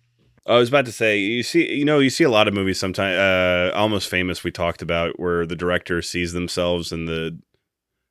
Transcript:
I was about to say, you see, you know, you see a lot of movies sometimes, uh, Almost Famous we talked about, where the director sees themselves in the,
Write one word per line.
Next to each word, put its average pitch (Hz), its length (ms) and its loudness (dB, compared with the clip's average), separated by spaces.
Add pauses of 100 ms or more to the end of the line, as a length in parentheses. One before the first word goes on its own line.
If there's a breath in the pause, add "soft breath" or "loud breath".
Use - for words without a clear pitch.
(480)
I 117 100 6
was 120 120 4
about 135 160 2
to 113 60 -8
say, 107 280 0
you 113 240 -2
see, - 280 0
you 143 140 -2
know, 151 140 4
you 135 100 4
see 165 140 2
a 151 60 6
lot 107 180 4
of 101 80 0
movies 95 240 0
sometimes, 95 360 -2
uh, 90 600 2
Almost 104 340 0
Famous 90 340 -2
we 87 60 -4
talked 85 320 -4
about, 85 380 -2
where 85 260 -2
the 85 100 -6
director 87 460 -2
sees 87 320 -4
themselves 87 580 -2
in 82 140 -6
the, 82 320 -6 (720)